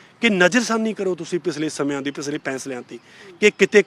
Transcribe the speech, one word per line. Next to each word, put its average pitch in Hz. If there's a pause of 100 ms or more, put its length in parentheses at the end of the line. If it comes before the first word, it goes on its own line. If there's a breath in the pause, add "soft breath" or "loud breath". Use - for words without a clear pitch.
(220 soft breath)
ਕਿ 233
ਨਜ਼ਰਸਾਨੀ 220
ਕਰੋ 185
ਤੁਸੀਂ 170
ਪਿਛਲੇ 156
ਸਮਿਆਂ 143
ਦੀ, 139
ਪਿਛਲੇ 143
ਫੈਸਲਿਆਂ 135
'ਤੇ, 117 (400 loud breath)
ਕਿ 208
ਕਿਤੇ 196